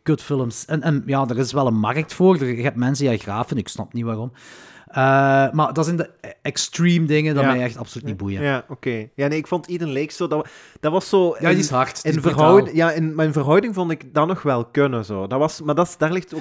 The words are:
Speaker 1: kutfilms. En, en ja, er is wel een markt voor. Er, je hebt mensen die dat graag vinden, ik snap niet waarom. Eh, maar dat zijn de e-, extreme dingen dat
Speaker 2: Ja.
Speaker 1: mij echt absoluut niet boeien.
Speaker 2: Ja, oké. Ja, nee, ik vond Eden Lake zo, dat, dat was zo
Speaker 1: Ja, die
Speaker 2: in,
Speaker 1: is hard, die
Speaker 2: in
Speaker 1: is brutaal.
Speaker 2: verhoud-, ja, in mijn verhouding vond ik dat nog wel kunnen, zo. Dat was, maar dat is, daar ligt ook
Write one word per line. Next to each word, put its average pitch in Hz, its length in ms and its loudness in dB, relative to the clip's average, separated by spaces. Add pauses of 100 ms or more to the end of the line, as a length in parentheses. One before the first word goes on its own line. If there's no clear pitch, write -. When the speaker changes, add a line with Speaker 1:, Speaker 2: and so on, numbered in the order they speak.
Speaker 1:
kutfilms. 131 640 -2
En, 151 180 -4
en 143 240 0
ja, 135 220 0
er 120 100 -2
is 127 140 -2
wel 139 140 0
een 113 120 2
markt 127 360 -2
voor. 185 260 4
Er, 123 160 -2
je 117 60 -4
hebt 135 140 -2
mensen 131 280 0
die 120 120 2
dat 101 80 -6
graag 104 220 -4
vinden, 139 120 -4
ik 101 100 -4
snap - 240 -10
niet 117 120 -6
waarom. 117 280 -6 (540)
Eh, - 80 -18 (580)
maar 151 200 0
dat 156 120 0
zijn 170 120 -2
de - 140 -4 (100)
e-, 190 80 -16 (140)
extreme 170 640 0
dingen 151 280 0
dat 139 100 2
Speaker 2:
Ja. 135 60 4
Speaker 1:
mij 127 120 0
echt 117 140 -6
absoluut 123 300 -12
niet 101 100 -6
boeien. 98 260 -6
Speaker 2:
Ja, 139 260 -2
oké. 117 460 -8
Ja, 139 120 -2
nee, 151 120 -2
ik 151 80 -6
vond 175 220 -4
Eden 165 240 -4
Lake 147 200 -4
zo, 175 140 -4
dat, 151 220 -2 (320)
dat 156 120 -2
was 185 160 0
zo 185 260 4
Speaker 1:
Ja, - 60 -12
die 170 100 0
Speaker 2:
in, 180 80 4
Speaker 1:
is 151 120 -2
hard, 131 320 -2
die 156 100 -2
Speaker 2:
in 156 60 0
Speaker 1:
is 139 60 -2
brutaal. 156 320 6
Speaker 2:
verhoud-, 185 200 4
ja, 165 140 4
in 156 240 -2
mijn 156 180 0
verhouding 160 420 2
vond 180 160 -2
ik 135 240 -8
dat 151 120 2
nog 185 160 -4
wel 123 220 0
kunnen, 127 400 0
zo. 98 220 -6
Dat 123 120 -2
was, 156 220 -2
maar 151 140 -2
dat 170 140 2
is, - 80 -18
daar 156 160 0
ligt 180 220 -6
ook 156 60 -8